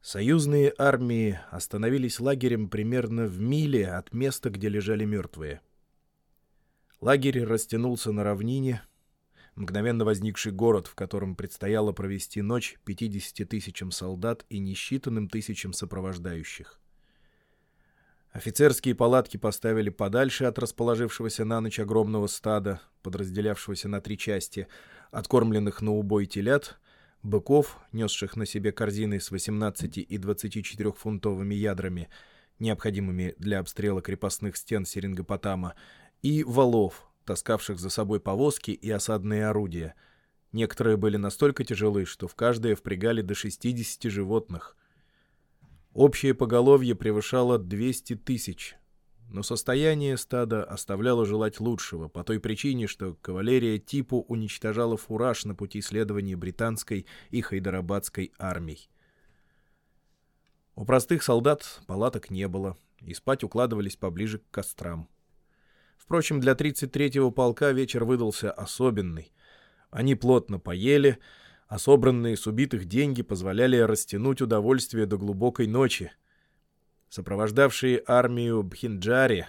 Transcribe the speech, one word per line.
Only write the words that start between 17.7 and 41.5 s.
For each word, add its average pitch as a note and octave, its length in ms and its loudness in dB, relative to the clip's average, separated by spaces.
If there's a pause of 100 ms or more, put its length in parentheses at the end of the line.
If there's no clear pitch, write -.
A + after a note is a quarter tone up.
Офицерские B2+ 600 4
палатки A#2+ 420 4
поставили G#2+ 540 0
подальше B2 540 0
от A#2+ 120 0
расположившегося A#2 880 -2
на A2+ 160 -2
ночь A2 180 -6
огромного G#2+ 460 2
стада, G2+ 560 -2 (220)
подразделявшегося G2 840 -4
на G2+ 140 -4
три G#2 160 -8
части, G2 500 -6 (440)
откормленных G#2+ 720 2
на G#2+ 80 0
убой G#2 340 2
телят, A#2 540 0 (420)
быков, A2 580 2 (120)
нёсших A2 440 -4
на A2 120 -4
себе G#2 240 -2
корзины G#2 480 -2
с - 100 -10
восемнадцати G#2+ 680 -4
и G2 180 -8
двадцати G2+ 460 -4
четырёхфунтовыми G2+ 880 -4
ядрами, F#2+ 560 -4 (480)
необходимыми G2 800 -2
для G2+ 220 -2
обстрела F#2+ 420 -2
крепостных F#2+ 560 -6
стен G2+ 280 -4
Серингопотама, F#2 920 -6 (480)
и D3+ 200 2
валов, A#2+ 640 4 (180)
таскавших G#2 540 -2
за F2+ 120 -6
собой G#2 280 0
повозки A2 520 0
и G#2 180 -6
осадные G#2+ 560 0
орудия. F2 480 -2 (580)
Некоторые A2 460 2
были G#2 200 2
настолько C3 460 2